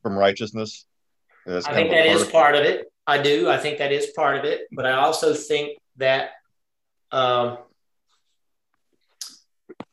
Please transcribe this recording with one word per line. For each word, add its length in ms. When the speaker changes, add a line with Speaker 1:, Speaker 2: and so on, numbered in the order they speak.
Speaker 1:
from 120
righteousness? 720
And 80
that's 100
Speaker 2:
I 80
Speaker 1:
kind 160
Speaker 2:
think 40
Speaker 1:
of 40
a 60
Speaker 2:
that 20
Speaker 1:
part 100
Speaker 2:
is 60
Speaker 1:
of 80
it. 20
Speaker 2:
part 240
of 100
it. 260
I 160
do. 260
I 80
think 220
that 120
is 240
part 220
of 80
it. 260
But 140
I 120
also 360
think 460
that, 320
um, 460